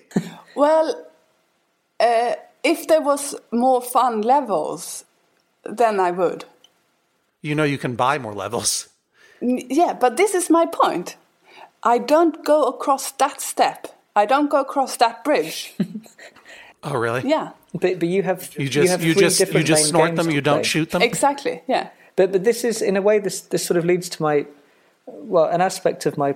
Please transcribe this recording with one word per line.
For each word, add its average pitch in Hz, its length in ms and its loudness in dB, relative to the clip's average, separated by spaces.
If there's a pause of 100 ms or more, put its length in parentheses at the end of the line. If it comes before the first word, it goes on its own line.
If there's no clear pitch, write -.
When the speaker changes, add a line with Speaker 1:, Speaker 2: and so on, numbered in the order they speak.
(140)
Speaker 1:
<laughs> - 420 -6
Speaker 2:
Well, 302 480 2 (960)
uh, 233 340 2 (280)
if 320 240 0
there 320 160 4
was 285 320 -2 (160)
more 247 320 2
fun 240 400 0
levels, 202 840 -2 (600)
then 214 360 0
I 180 120 0
would. - 320 -2 (1000)
Speaker 1:
You 147 140 -4
know 156 80 0
you 143 140 0
can 123 180 -6
buy 131 220 0
more 110 160 -10
levels. 104 540 -6 (540)
Speaker 2:
N-, 247 260 -2
yeah, 277 260 2
but 240 220 0
this 427 180 2
is 349 140 -2
my 330 180 4
point. 175 500 -2 (680)
I 240 160 4
don't 302 460 2
go 302 200 4
across 262 480 -2
that - 280 -2
step. - 480 -2 (260)
I 208 120 4
don't 285 220 2
go 285 120 2
across 269 380 -4
that - 260 0
bridge. 170 540 -2
<laughs> 185 60 0 (1000)
Speaker 1:
Oh, 143 120 -4
really? 117 280 -2
Speaker 2:
Yeah. 277 260 -2 (200)
Speaker 3:
But, 185 260 -2
but 170 120 -2
you 190 140 0
have, 185 340 -4
Speaker 1:
You 139 60 -2
Speaker 3:
you 135 40 -4
Speaker 1:
just, 180 220 2
Speaker 3:
have 175 120 0
Speaker 1:
you 165 120 2
Speaker 3:
three 196 80 4
Speaker 1:
just, 170 180 4
you 185 60 4
Speaker 3:
different 156 200 0
Speaker 1:
just 151 180 4
Speaker 3:
main 151 40 0
Speaker 1:
snort 160 200 4
Speaker 3:
games 165 100 -4
Speaker 1:
them, 165 100 0
Speaker 3:
to 156 60 0
Speaker 1:
you 143 80 0
don't 147 140 2
Speaker 3:
play. 107 80 -2
Speaker 1:
shoot 160 260 -2
them? 180 100 0
Speaker 2:
Exactly, 277 680 -2
yeah. - 220 -2 (260)
Speaker 3:
But, 185 160 4
but 190 140 0
this 233 180 2
is, 226 200 -2
in 196 160 0
a - 20 0
way, 214 180 4
this, 196 220 -6
this - 240 -4
sort 175 140 0
of 165 80 -2
leads 180 240 0
to - 120 -8
my, 147 220 2 (640)
well, 180 400 0
an 170 160 0
aspect - 420 -2
of 151 140 -2
my 139 180 0